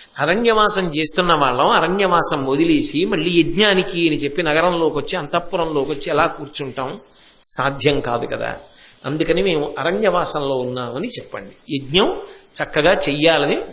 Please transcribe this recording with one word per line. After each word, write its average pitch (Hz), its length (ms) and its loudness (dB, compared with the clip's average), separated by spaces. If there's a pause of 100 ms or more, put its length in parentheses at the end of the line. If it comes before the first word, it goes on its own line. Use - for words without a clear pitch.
(200)
అరణ్యవాసం 190 760 2
చేస్తున్న 165 380 0
వాళ్ళం 143 360 2
అరణ్యవాసం 175 760 2
వదిలేసి 151 600 2
మళ్ళీ 180 240 0
యజ్ఞానికి 175 760 2
అని 151 100 0
చెప్పి 143 260 -4
నగరంలోకి 165 540 2
వచ్చి 139 180 -4
అంతఃపురంలోకి 156 760 -2
వచ్చి - 180 -6
ఎలా 156 160 2
కూర్చుంటాం? 139 760 -6 (460)
సాధ్యం 139 540 0
కాదు 120 260 -2
కదా. 117 320 -6 (480)
అందుకని 156 360 0
మేము 160 380 0
అరణ్యవాసంలో 165 760 0
ఉన్నామని 123 520 -4
చెప్పండి, - 680 -10
యజ్ఞం 165 420 2 (460)
చక్కగా 156 300 4
చెయ్యాలని 151 680 2 (120)